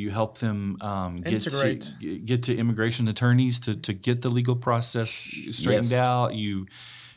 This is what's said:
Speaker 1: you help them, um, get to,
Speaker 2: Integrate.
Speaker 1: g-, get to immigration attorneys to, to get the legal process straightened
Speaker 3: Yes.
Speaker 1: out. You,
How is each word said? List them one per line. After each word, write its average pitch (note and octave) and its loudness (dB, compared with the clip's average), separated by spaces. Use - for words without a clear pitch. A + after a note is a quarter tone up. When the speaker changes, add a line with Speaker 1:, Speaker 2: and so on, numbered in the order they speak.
Speaker 1:
you G#2 -4
help G#2+ -2
them, G2+ -2
um, F#2+ -4
get G2+ -2
to, - -4
Speaker 2:
Integrate. C3 0
Speaker 1:
g-, E2+ -6
get A#2+ 0
to B2 2
immigration A#2 2
attorneys B2 4
to, A2 -2
to G#2 -4
get A#2+ 0
the C3 0
legal B2 2
process A#2+ 0
straightened A#2+ 2
Speaker 3:
Yes. - 2
Speaker 1:
out. B2 2
You, G2+ -2